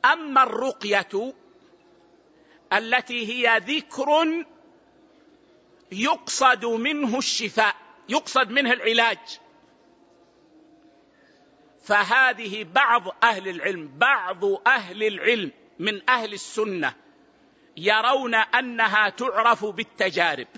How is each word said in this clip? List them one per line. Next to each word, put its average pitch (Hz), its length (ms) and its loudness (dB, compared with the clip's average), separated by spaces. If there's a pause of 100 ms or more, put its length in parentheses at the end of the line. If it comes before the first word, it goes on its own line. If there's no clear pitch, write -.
أما 285 380 2
الرقية 214 880 -2 (1400)
التي 233 560 -2
هي 233 300 0
ذكر 302 880 -2 (1500)
يقصد 247 720 0
منه 240 540 -2
الشفاء، 220 560 -2 (340)
يقصد 262 420 0
منه 247 220 2
العلاج، 226 460 2 (2750)
فهذه 214 840 2
بعض 214 580 2
أهل 202 260 2
العلم، 160 500 -6
بعض 190 460 0 (220)
أهل 214 360 0
العلم 214 500 0 (260)
من 202 320 -2
أهل 226 220 0
السنة 190 640 -4 (840)
يرون 233 580 0
أنها 226 720 2
تعرف 226 560 0
بالتجارب 175 920 -2